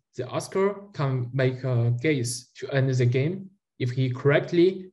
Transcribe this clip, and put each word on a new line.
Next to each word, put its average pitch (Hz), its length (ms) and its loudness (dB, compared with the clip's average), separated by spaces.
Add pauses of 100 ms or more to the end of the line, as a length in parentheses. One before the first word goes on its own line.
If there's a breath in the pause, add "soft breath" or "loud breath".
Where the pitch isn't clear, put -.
(160)
the - 160 -8
asker 190 440 -2 (180)
can 131 400 -2
make 131 300 0
a 120 360 2
guess 135 580 -2
to - 120 -10
end 135 240 2
the 127 120 2
game 143 440 0 (300)
if 127 120 -2
he 131 200 -2
correctly 170 800 2